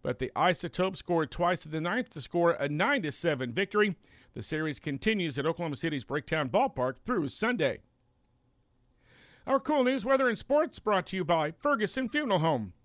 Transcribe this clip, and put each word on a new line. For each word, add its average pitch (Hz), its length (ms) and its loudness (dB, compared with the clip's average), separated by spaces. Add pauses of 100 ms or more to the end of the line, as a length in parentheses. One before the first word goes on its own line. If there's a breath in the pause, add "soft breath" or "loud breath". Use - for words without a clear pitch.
But - 180 -4
the 131 140 -6
Isotopes 185 640 -2
scored 165 300 -2
twice 175 360 -2
in 156 60 -14
the 156 100 -4
ninth 196 300 -4
to 151 100 -12
score 170 300 2
a 143 180 0
nine 202 320 2
to 147 100 -4
seven 131 400 -2
victory. 196 460 0 (360 soft breath)
The - 100 -10
series 156 360 -4
continues 156 580 0
at 143 80 -2
Oklahoma 160 300 -2
City's 151 300 -4
Bricktown 147 440 -2
Ballpark 139 460 0 (100)
through 196 240 -2
Sunday. 190 500 0 (1700 soft breath)
Our 262 140 2
cool 285 240 2
news, 247 220 2
weather, 262 240 4
and 220 80 0
sports 302 420 2
brought 202 280 0
to 190 100 -4
you 175 80 0
by 160 260 2
Ferguson 262 560 0
Funeral 233 320 0
Home 127 340 0 (120)